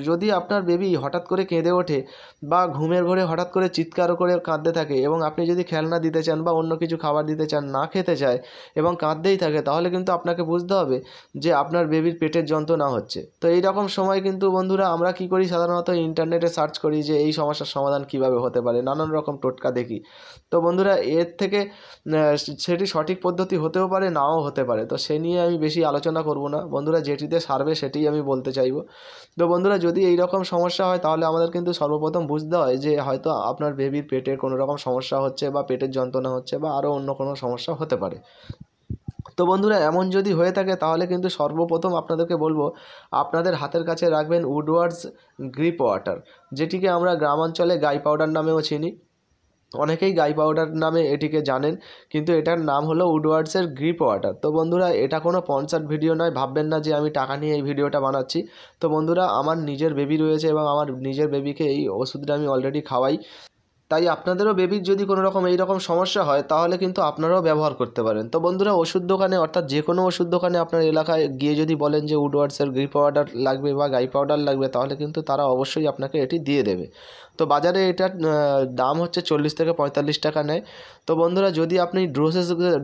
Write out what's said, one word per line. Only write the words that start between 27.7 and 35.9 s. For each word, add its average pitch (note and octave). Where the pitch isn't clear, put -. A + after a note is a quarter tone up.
সেটিই D3+
আমি D3+
বলতে C3+
চাইবো। C3+
তো E3+
বন্ধুরা, F#3
যদি E3+
এই F3
রকম F3+
সমস্যা F3
হয় F3+
তাহলে D#3+
আমাদের E3
কিন্তু F3
সর্বপ্রথম D#3
বুঝতে D#3
হয় C3+
যে D3
হয়তো C3+
আপনার C3
বেবির C#3
পেটের C3
কোনো C3
রকম C3+
সমস্যা C3
হচ্ছে C3+
বা C#3+
পেটের C3